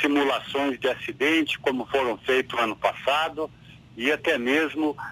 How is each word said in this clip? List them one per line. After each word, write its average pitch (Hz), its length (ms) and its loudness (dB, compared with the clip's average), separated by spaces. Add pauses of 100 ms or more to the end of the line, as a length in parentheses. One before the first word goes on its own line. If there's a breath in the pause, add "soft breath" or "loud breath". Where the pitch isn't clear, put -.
simulações 139 760 0
de 131 100 0
acidente, 147 720 0
como 131 260 -2
foram 127 320 0
feitos 127 420 0
ano 110 160 0
passado, 147 760 0 (440 loud breath)
e 123 160 2
até 151 260 0
mesmo, 143 600 0 (140 loud breath)